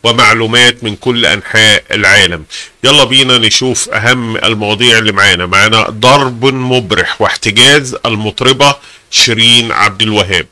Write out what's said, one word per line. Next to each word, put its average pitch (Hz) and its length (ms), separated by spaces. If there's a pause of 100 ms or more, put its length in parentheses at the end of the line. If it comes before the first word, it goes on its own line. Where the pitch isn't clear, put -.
ومعلومات 117 800
من 104 120
كل 120 300
أنحاء 104 640
العالم. 98 540 (400)
يلا 139 200
بينا 127 340
نشوف 117 520
أهم 113 460
المواضيع 107 600
اللي 107 140
معانا. 98 340
معانا 104 440
ضرب 123 540
مبرح 127 800
واحتجاز 127 760 (100)
المطربة 123 680 (340)
شيرين 117 640
عبد 101 300
الوهاب. 101 500